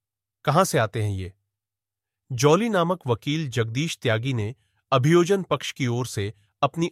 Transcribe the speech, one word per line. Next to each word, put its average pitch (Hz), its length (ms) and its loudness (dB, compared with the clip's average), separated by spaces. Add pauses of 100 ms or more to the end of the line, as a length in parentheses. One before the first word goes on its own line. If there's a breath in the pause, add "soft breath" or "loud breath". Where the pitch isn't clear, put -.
(440)
कहाँ 156 200 2
से 165 140 -2
आते 110 240 -2
हैं 104 80 -2
ये? 92 220 -8 (1000)
जॉली 151 360 4
नामक 180 380 0
वकील 147 420 -2
जगदीश 120 540 -4
त्यागी 120 300 -2
ने 113 220 -4 (380)
अभियोजन 170 500 4
पक्ष - 300 -6
की 135 140 -4
ओर 123 200 -2
से 104 280 -8 (280)
अपनी 165 300 -2